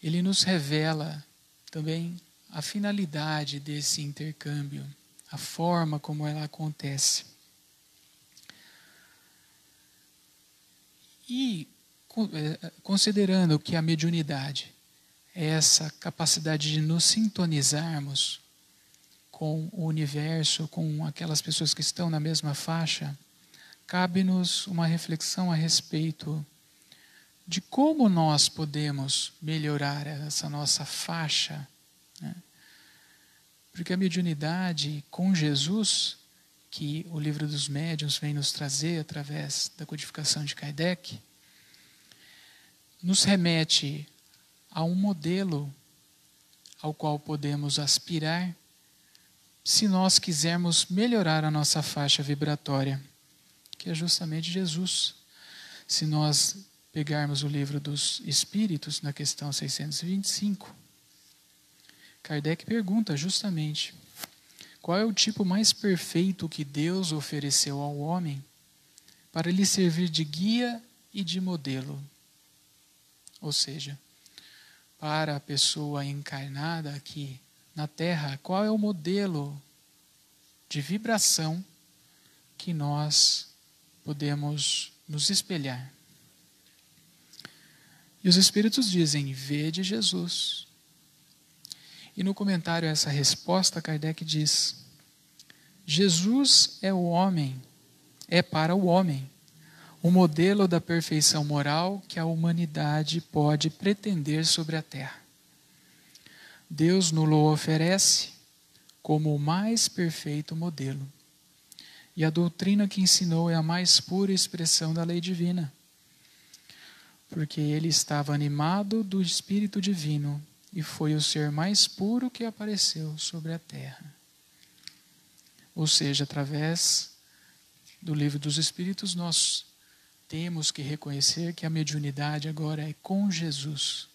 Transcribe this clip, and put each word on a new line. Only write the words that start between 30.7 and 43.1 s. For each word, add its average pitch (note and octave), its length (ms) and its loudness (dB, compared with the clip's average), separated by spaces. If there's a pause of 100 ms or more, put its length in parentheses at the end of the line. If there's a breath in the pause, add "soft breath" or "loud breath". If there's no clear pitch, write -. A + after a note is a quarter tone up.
faixa, D#3 800 -4 (540)
né? - 120 -10 (1400 soft breath)
Porque F3 180 -6
a F3+ 60 2
mediunidade E3 1120 0
com F#3 240 2
Jesus, D#3 800 2 (560 soft breath)
que D#3 380 -6
o E3 100 -6
Livro D3 260 -2
dos D3 220 -4
Médiuns D3 500 -2
vem D3 160 -2
nos C#3+ 200 -2
trazer D3+ 480 -2
através D3 760 -6
da D3+ 80 -10
codificação D3+ 600 -4
de C#3+ 100 -6
Kardec, D3+ 640 -4 (1800 loud breath)
nos F#3+ 220 4